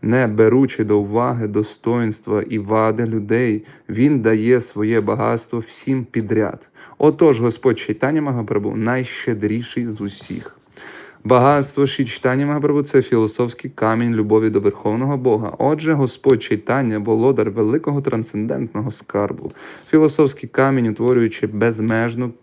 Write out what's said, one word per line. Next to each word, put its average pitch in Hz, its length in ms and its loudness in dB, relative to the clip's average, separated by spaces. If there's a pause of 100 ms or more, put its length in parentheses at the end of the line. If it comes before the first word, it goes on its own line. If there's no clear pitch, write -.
Не 123 260 2
беручи 110 560 4
до 104 160 2
уваги 113 480 -2
достоїнства 107 920 -2
і - 180 -4
вади 110 460 0
людей, 110 580 -2 (260)
він 131 300 2
дає 110 420 2
своє 110 400 -2
багатство 113 580 -2
всім 127 460 -4
підряд. 107 640 -2 (280)
Отож, 147 440 4
Господь 117 380 0
Чайтанья 147 420 -2
Магапрабху 110 540 -4
найщедріший 117 1120 -4
з 107 140 -8
усіх. - 540 -10 (680)
Багатство 135 640 4
Шрі 135 180 -2
Чайтанья 131 400 -2
Магапрабху — 147 380 0
це - 180 4
філософський 117 760 -2
камінь 117 400 0
любові 110 340 2
до 107 100 2
Верховного 113 580 -2
Бога. 117 400 0
Отже, 156 360 0
Господь 131 500 2
Чайтанья — 113 560 -2
володар 113 520 2
великого 131 500 0
трансцендентного 110 920 -4
скарбу. - 600 -6 (380)
Філософський 147 600 2
камінь, 135 380 2
утворюючи 113 600 0
безмежну 113 840 -2 (120)